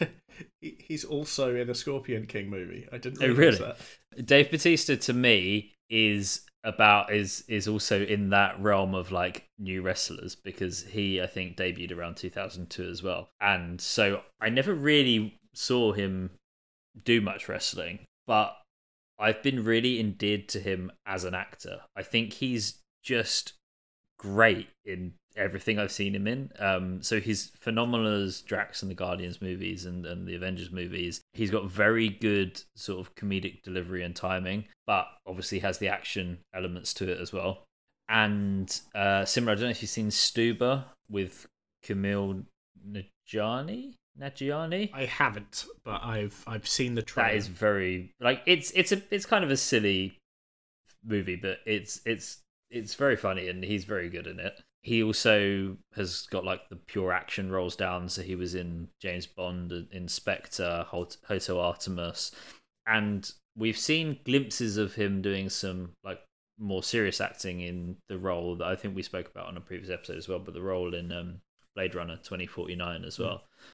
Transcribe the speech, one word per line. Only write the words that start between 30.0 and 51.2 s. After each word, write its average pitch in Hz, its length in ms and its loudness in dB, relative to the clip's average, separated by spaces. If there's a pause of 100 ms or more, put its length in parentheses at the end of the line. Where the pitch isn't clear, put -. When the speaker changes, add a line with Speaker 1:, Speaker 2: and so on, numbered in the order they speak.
Speaker 2:
and 87 200 -8
the 90 100 -6
Avengers 87 360 -6
movies. 90 480 -6 (140)
He's 104 180 -2
got 104 180 0
very 107 380 4
good 101 560 0 (120)
sort 92 300 -8
of - 100 -20
comedic 98 460 -4
delivery 90 420 -4
and 87 120 -6
timing, 92 500 -2 (220)
but 98 200 2 (200)
obviously 92 320 -4
has 95 200 0
the 98 100 0
action 90 500 -4 (140)
elements 90 420 -6
to 92 160 -2
it 87 80 -2
as 87 140 -8
well. 95 320 -4 (420)
And, 101 720 2 (140)
uh, 98 320 4
similar, 117 260 2
I 101 40 6
don't 107 100 -2
know 123 60 0
if - 100 -4
you've 104 100 -4
seen 107 160 0
Stuber 120 800 2 (240)
with 98 380 -4 (380)
Kumail 98 600 -2 (440)
Nanjiani? 127 1080 -6 (220)
Nanjiani? 156 760 -4
Speaker 1:
I 135 120 -4
haven't, 107 600 -2 (180)
but 107 180 -6
I've, 107 460 -4
I've 110 220 -6
seen 123 260 0
the 113 60 0
trailer. 113 300 0
Speaker 2:
That 110 40 2
is 101 120 0
very, 92 720 0
like, 127 240 2
it's, 170 260 6
it's 185 220 4
a, 196 80 0 (100)
it's 196 140 -2
kind 208 180 4
of 139 80 2
a 135 60 4
silly 98 600 2 (840)
movie, 98 320 -2